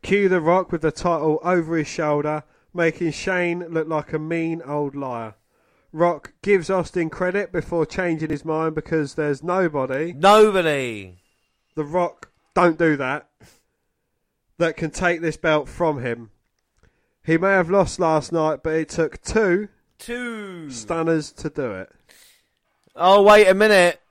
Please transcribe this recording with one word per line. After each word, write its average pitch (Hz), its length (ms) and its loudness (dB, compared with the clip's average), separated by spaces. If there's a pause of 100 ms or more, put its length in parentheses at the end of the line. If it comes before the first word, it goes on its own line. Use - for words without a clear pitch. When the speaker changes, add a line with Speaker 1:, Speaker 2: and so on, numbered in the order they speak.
Speaker 1:
Cue 196 260 0
The 180 120 2
Rock 175 300 0
with 160 120 -6
the 156 100 0
title 156 500 -2
over 165 340 -2
his 151 120 -4
shoulder, 151 560 -4 (300)
making 165 380 -2
Shane 180 560 -4
look 160 200 -4
like 151 240 -4
a 156 60 -4
mean 165 440 -4
old 143 320 -6
liar. 120 400 -10 (580)
Rock 160 400 -2 (100)
gives 196 280 0
Austin 175 400 -2
credit 185 400 -4
before 170 340 -4
changing 160 460 -4
his 151 140 -6
mind 160 300 -4
because 156 400 -4
there's 147 280 -4
nobody 160 720 -2
Speaker 2:
Nobody. 147 1040 4 (560)
Speaker 1:
The 156 100 -6
Rock, 170 460 -6 (240)
don't 175 240 2
do 160 180 2
that, 135 320 -6 (1300)
that 165 180 0
can 160 140 -6
take 175 300 -2
this 160 160 -4
belt 151 320 0
from 151 340 -2
him. 117 280 -8 (960)
He 160 140 2
may 190 120 2
have 185 200 2
lost 190 280 2
last 156 340 0
night, 156 300 -2
but 160 120 -4
it 160 140 -2
took - 340 -4
two 202 460 0 (300)
Speaker 2:
Two. 214 720 -12
Speaker 1:
stunners 160 640 -2
to - 180 -10
do 127 220 -6
it. 95 180 -12 (1040)
Speaker 2:
Oh, 190 260 6
wait 214 240 10
a 190 80 6
minute. 196 460 4 (100)